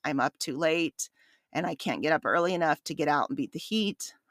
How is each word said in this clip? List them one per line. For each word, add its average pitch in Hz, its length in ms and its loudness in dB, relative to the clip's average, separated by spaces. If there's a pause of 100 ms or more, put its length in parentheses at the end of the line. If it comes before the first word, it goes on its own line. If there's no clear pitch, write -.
I'm 139 140 -2
up 131 220 2
too 135 160 -6
late 165 520 0 (440)
and 165 140 -2
I 170 100 -4
can't - 260 -2
get 151 100 4
up 151 120 2
early 170 280 2
enough 165 320 0
to 160 100 -6
get 147 120 0
out 147 220 2
and 139 80 -6
beat 135 160 -4
the - 80 -8
heat. - 520 -2 (180)